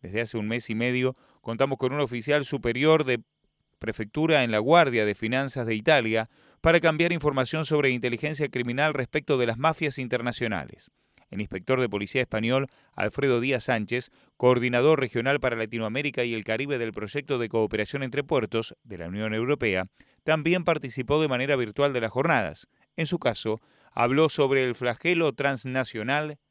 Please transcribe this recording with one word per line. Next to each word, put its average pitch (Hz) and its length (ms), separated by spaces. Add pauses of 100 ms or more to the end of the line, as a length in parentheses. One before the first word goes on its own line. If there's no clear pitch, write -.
Desde 95 200
hace 117 160
un 107 100
mes 117 220
y 110 60
medio 127 400 (260)
contamos 127 360
con 131 160
un 147 80
oficial 131 440
superior 139 600
de 123 160 (580)
prefectura 135 640
en 117 80
la 107 80
Guardia 127 460
de 104 80
Finanzas 127 540
de 113 80
Italia 110 540 (320)
para 165 180
cambiar 160 320
información 147 520
sobre 147 280
inteligencia 127 580
criminal 127 460
respecto 135 420
de 123 80
las 113 140
mafias 151 400
internacionales. 117 920 (400)
El 98 120
inspector 101 380
de 127 80
policía 104 360
español, 120 440 (280)
Alfredo 123 440
Díaz 127 260
Sánchez, 120 440 (260)
coordinador 127 640
regional 131 400
para 123 160
Latinoamérica 113 680
y 120 100
el 110 100
Caribe 127 360
del 113 120
proyecto 127 460
de 117 120
cooperación 110 520
entre 135 220
puertos 117 600
de 104 140
la 85 100
Unión 107 280
Europea, 110 500 (380)
también 160 400
participó 147 580
de 156 60
manera 135 280
virtual 131 380
de 123 80
las 110 100
jornadas. 123 560 (280)
En 165 100
su 170 140
caso, 110 420 (300)
habló 139 380
sobre 135 340
el 123 100
flagelo 151 600
transnacional 135 1080 (120)